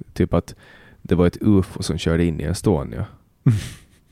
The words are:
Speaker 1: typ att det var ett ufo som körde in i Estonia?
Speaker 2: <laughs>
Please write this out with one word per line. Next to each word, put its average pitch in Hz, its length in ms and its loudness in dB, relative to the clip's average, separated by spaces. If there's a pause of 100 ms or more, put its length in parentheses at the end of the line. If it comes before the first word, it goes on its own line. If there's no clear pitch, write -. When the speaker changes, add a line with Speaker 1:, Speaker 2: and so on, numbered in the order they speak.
(140)
Speaker 1:
typ - 200 0
att - 220 -2 (460)
det - 140 0
var 87 120 4
ett - 140 0
ufo 98 420 2
som 80 140 -4
körde 85 280 0
in 82 140 -2
i - 40 -6
Estonia? 85 640 -2 (380)
Speaker 2:
<laughs> 117 120 4 (560)